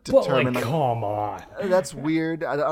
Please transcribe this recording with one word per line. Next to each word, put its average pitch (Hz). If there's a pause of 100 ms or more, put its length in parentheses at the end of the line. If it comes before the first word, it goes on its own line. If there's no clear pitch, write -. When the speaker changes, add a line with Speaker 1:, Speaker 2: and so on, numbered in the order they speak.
Speaker 1:
But, -
like, 247
Speaker 2:
determine, 131
like, 123
Speaker 1:
come 123
on. 104 (220)
Speaker 2:
that's 185
weird. 160
I, 151
I 143 (160)